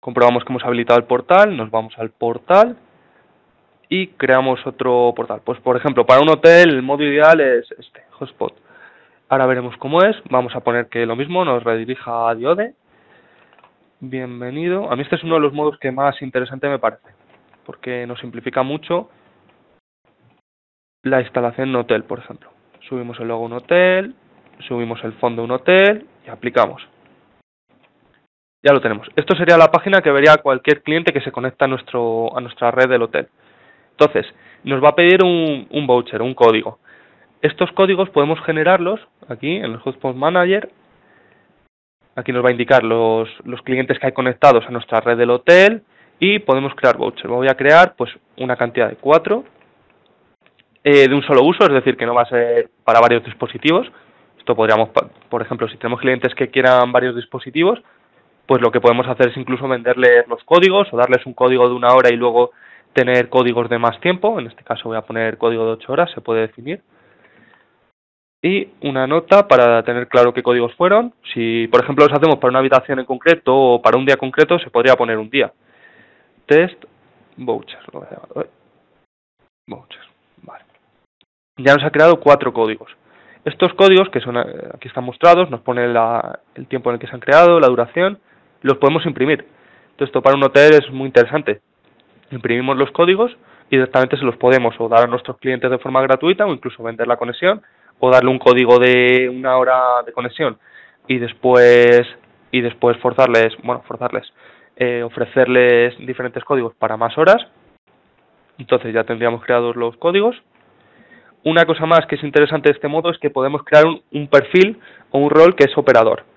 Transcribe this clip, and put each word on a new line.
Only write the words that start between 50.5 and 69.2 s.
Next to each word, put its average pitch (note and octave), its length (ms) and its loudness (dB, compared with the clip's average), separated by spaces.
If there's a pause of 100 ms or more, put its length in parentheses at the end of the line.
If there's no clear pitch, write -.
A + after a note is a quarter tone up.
Eh, C#3+ 240 6
de C3 60 0
un C#3+ 80 -2
solo C3+ 200 2
uso, F3 220 2
es D3+ 80 2
decir, C3 240 0
que A#2 100 -6
no A#2+ 80 -4
va A#2+ 80 2
a A#2 60 -2
ser A#2+ 420 -2 (140)
para A2+ 160 4
varios A#2+ 240 2
dispositivos. D3+ 680 -4 (480)
Esto - 160 -4
podríamos, A2 360 -2
pa-, - 180 -4 (220)
por A#2 120 -6
ejemplo, A#2 260 -8
si - 100 -18
tenemos A#2+ 220 -8
clientes B2+ 340 -4
que B2+ 160 -6
quieran B2+ 420 2
varios B2 240 -2
dispositivos, C#3+ 640 -6 (640)
pues C3 140 2
lo A#2 100 2
que A#2+ 100 -2
podemos A#2+ 280 2
hacer B2 220 0
es A2+ 80 -14
incluso B2+ 280 -8
venderles B2 600 2
los A#2 160 -10
códigos F#3+ 480 2
o A#2 60 -8
darles B2+ 260 0
un B2+ 80 -16
código B2+ 340 2
de B2 80 0
una B2 200 2
hora B2 180 4
y A#2+ 40 -2
luego A#2+ 360 0 (400)
tener B2 380 0
códigos A#2+ 400 0
de A#2+ 80 -4
más A#2 220 -2
tiempo. F#3 380 -2
En A#2+ 80 -10
este - 160 -20
caso - 280 -10
voy A2 80 -6
a A2 40 -8
poner A2+ 360 -6
código A2+ 260 -2
de A2+ 80 -2
ocho A2+ 200 -10
horas, E3+ 200 -2
se - 80 -16
puede A2+ 220 -4
definir. B2 400 -12 (1600)
Y F#3 260 -4 (140)
una C3+ 240 -4
nota E3+ 420 2